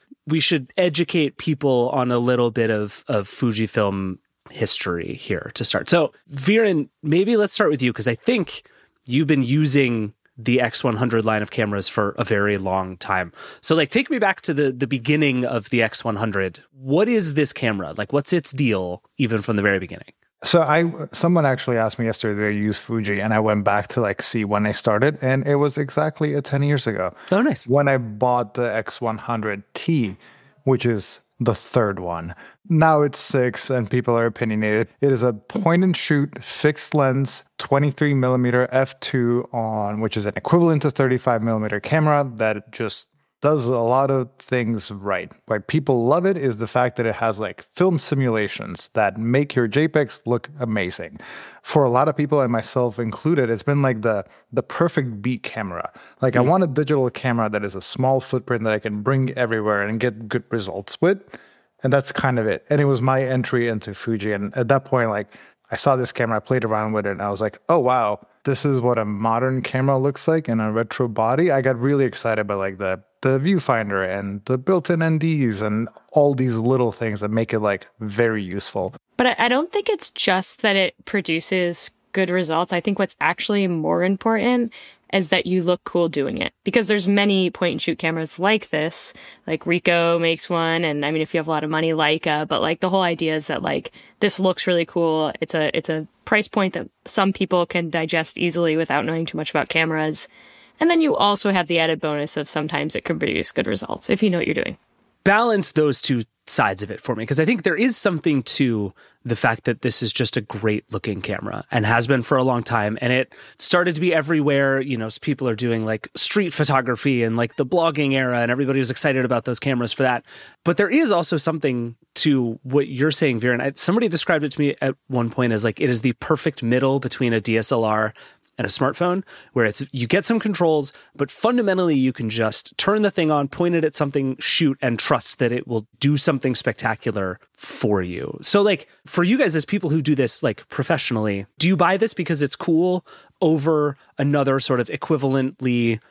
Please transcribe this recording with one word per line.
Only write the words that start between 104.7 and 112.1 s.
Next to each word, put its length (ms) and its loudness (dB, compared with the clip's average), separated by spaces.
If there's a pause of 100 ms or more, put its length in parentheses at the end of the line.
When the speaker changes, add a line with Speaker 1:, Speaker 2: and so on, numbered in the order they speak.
Speaker 1:
Balance 480 2
those 280 2
two 220 0 (240)
sides 360 2
of 80 -10
it 100 -12
for 140 -4
me, 120 -8
'cause 120 -2
I 60 4
think 180 0
there 140 0
is 180 2
something 500 2
to 500 0 (280)
the 140 -2
fact 280 0
that 180 -2
this 200 2
is 80 0
just 280 0
a 20 -2
great 500 -4
looking 300 -6
camera 500 -8
and 140 0
has 220 2
been 160 2